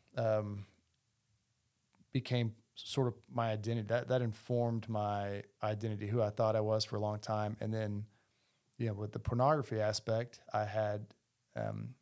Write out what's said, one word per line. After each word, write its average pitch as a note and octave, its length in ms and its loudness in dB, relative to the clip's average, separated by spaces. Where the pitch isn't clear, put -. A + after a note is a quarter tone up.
um, G#2+ 500 0
became A#2+ 420 0
sort - 300 2
of A2+ 60 -2
my A#2 200 0
identity. A2 360 -2
That, A#2+ 200 2
that B2+ 140 4
informed A#2 640 0
my G2+ 540 -2
identity, G#2+ 440 -2
who A#2 140 2
I G#2 100 4
thought A2 260 2
I A2 40 4
was G#2+ 240 2
for - 120 -4
a G#2 40 -2
long G#2+ 180 -2
time. G#2+ 420 -2
And A2 120 -2
then, G#2+ 320 -2
you A#2+ 80 0
know, A2 60 0
with G2+ 200 -6
the - 60 -6
pornography B2 600 4
aspect, A2 600 0
I G#2+ 140 2
had, G#2 400 -2
um, G#1+ 460 -4